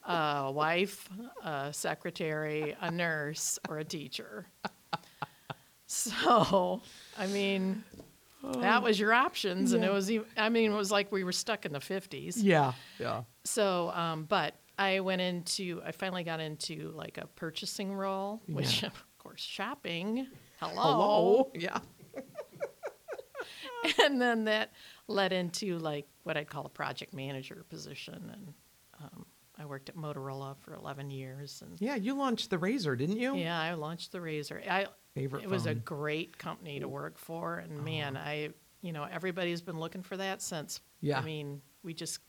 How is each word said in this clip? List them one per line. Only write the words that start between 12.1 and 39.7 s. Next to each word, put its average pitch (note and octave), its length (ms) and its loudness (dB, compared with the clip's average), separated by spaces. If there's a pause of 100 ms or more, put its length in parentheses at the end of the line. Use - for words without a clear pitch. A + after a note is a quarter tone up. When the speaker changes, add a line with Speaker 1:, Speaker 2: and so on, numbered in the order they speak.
Speaker 2:
Yeah, D3+ 320 8 (260)
yeah. A2+ 240 -2 (220)
Speaker 1:
So, F3+ 460 4
um, E3 340 -2
but E3 300 2 (220)
I F#3+ 220 4
went F#3 220 2
into, F3 640 -2
I E3 80 -4
finally F#3 320 -4
got D#3+ 160 -2
into, D#3 520 -6
like, - 240 -10
a - 100 -8
purchasing F#3+ 680 -6
role, G3 540 -2
which, C3 360 2
Speaker 2:
Yeah. - 60 -4
Speaker 1:
of - 160 -14 (120)
course, - 240 -18
shopping. G#3+ 840 -4 (320)
Hello. E3 220 -2
Speaker 2:
Hello. G#3+ 720 8
Yeah. E3+ 240 -2 (360)
Speaker 1:
<laughs> - 1900 -4
And C#4+ 180 4
then A#3 240 4
that G#3+ 280 0 (340)
led G3 240 2
into, F3+ 480 -2
like, D3+ 280 -4 (160)
what D#3 120 -4
I'd D3 140 -4
call C#3+ 160 -8
a C3+ 40 -10
project - 440 -6
manager C3+ 560 -8
position, - 640 -12
and, F3+ 200 -16 (480)
um, E3+ 240 -16 (340)
I D3+ 60 -10
worked C#3 240 -8
at - 60 -16
Motorola C#3 640 -6
for - 160 -16
eleven C#3+ 340 -8
years. C3+ 540 -10
And E3+ 180 -16
Speaker 2:
Yeah, C4+ 140 0
you A3+ 180 0
launched C4+ 380 2
the F#3 60 2
Razr, F3+ 400 2
didn't E3+ 200 2
you? C4 200 2
Speaker 1:
Yeah, E3+ 220 0
I D#3+ 140 0
launched D#3+ 380 -6
the F#3 80 -6
Razr. D3+ 500 -4
I, G3 160 4 (300)
Speaker 2:
Favorite C3+ 280 -2
Speaker 1:
it G3 60 -6
was F#3 160 2
a - 80 4
Speaker 2:
phone. A2+ 120 0
Speaker 1:
great D3+ 520 -2
company D#3 420 -8
to C#3+ 80 -4
work D3 300 -8
for, E3 420 -6
and D#3 240 -8
man, D3+ 340 -2
Speaker 2:
Uh-huh. D#3 120 -4
Speaker 1:
I, D3+ 200 -2 (320)
you F3 100 -6
know, D3+ 140 -4
everybody's F3 560 -2
been E3+ 180 -8